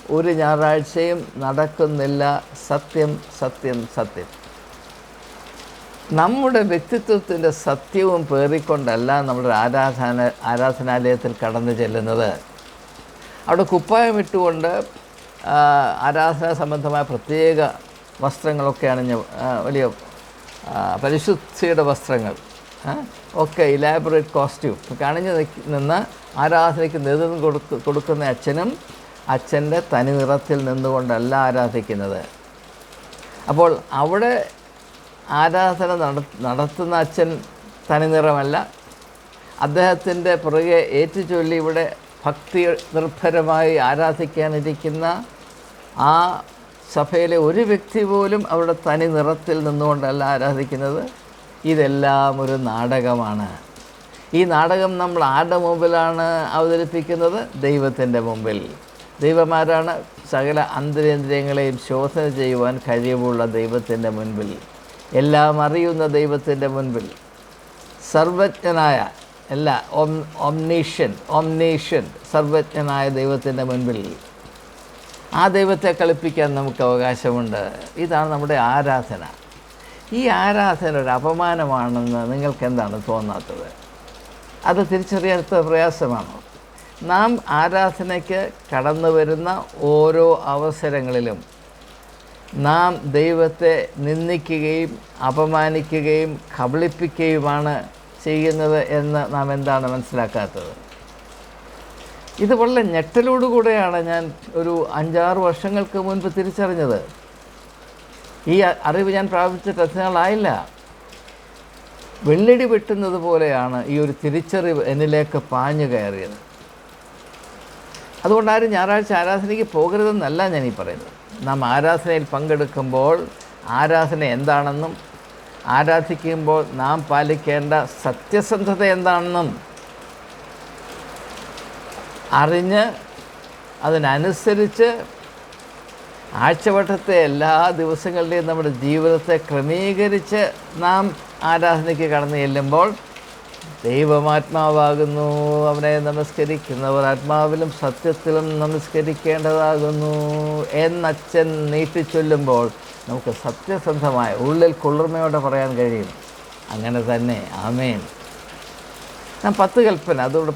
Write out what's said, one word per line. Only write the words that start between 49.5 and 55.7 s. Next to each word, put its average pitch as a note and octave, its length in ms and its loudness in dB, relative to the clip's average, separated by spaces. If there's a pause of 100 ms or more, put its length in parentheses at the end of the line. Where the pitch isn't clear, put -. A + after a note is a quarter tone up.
നിന്നുകൊണ്ടല്ല D3 600 0
ആരാധിക്കുന്നത്. C#3 840 -2 (540)
ഇതെല്ലാം C#3 760 2
ഒരു C3+ 120 -2
നാടകമാണ്. A#2+ 1040 -2 (800)
ഈ F3 100 4
നാടകം F3+ 540 2
നമ്മൾ F3 260 0
ആരുടെ E3 340 2
മുമ്പിലാണ് E3+ 640 2 (300)